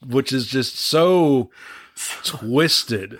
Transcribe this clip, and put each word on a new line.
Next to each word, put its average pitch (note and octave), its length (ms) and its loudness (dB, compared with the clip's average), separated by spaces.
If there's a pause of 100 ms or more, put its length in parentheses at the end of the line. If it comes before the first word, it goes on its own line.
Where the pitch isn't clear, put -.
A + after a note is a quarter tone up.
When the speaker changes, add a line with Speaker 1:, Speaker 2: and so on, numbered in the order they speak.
Speaker 1:
which C3 260 0
is B2+ 140 -2
just B2+ 300 -4
so D#3+ 760 2 (460)
Speaker 2:
<laughs> - 280 -10
Speaker 1:
twisted A#2 960 -2